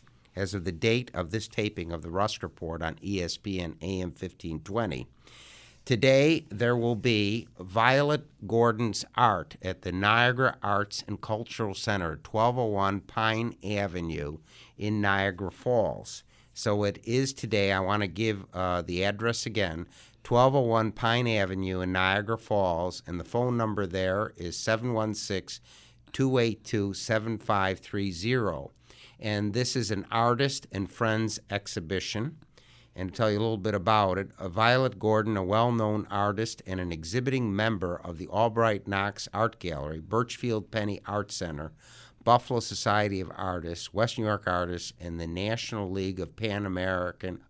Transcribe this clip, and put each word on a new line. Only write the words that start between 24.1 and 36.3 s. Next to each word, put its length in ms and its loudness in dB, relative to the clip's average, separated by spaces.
is 180 -6
seven 380 0
one 220 0
six, 460 -6
two 240 2
eight 260 2
two, 300 0
seven 460 -2
five 400 0
three 320 -4
zero. 580 -2
And 340 -2
this 220 0
is 140 0
an 220 -2
artist 600 2
and 200 -4
friends 480 0
exhibition. 880 -4
And 200 -8
to 20 -20
tell 160 2
you 60 2
a 20 0
little 180 0
bit 160 -2
about 440 4
it, 200 -4
uh, 120 -6
Violet 500 2
Gordon, 380 2
a 60 0
well-known 680 2
artist 560 -2